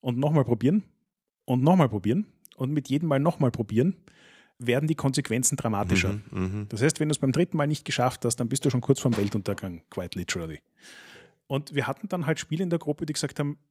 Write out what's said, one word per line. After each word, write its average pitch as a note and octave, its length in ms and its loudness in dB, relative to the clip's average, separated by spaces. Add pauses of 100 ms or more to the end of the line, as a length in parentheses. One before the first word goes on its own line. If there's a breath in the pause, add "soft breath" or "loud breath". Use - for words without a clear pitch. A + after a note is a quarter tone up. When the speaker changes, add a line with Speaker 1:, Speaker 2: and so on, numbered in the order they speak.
Speaker 1:
und B2 160 -2
nochmal D3 260 2
probieren B2 400 2 (600)
und B2+ 180 2
nochmal E3 240 8
probieren. G#2+ 380 0 (320)
Und C3 160 -2
mit D3 160 -2
jedem D#3 180 0
Mal C#3 120 2
nochmal C#3+ 320 2
probieren A#2 440 2 (640 soft breath)
werden B2 300 0
die D#3+ 80 2
Konsequenzen C3 600 0
dramatischer. G2 580 0 (180)
Speaker 2:
Mhm, F#2+ 100 -4
mhm. G2+ 280 -4
Speaker 1:
Das A2 120 -4
heißt, D#3 180 2
wenn D3+ 100 0
du D3+ 40 2
es C#3+ 60 -4
beim C3+ 120 2
dritten E3+ 260 0
Mal D3 100 0
nicht D3+ 180 -4
geschafft - 400 0
hast, A#2 120 0
dann A#2+ 120 -2
bist C3 160 -4
du C#3 60 2
schon B2 100 0
kurz - 180 2
vorm A#2+ 160 2
Weltuntergang, G2+ 760 -4
quite F2+ 260 -8
literally. F2 440 -8 (840 loud breath)
Und C#3+ 300 -4
wir C3+ 100 0
hatten C3+ 240 -8
dann F3+ 160 -4
halt D#3 140 -2
Spiele E3 240 -6
in F3 80 -2
der E3+ 80 -2
Gruppe, D3+ 260 -6
die D3+ 80 -4
gesagt - 240 -6
haben D3 220 -4 (120)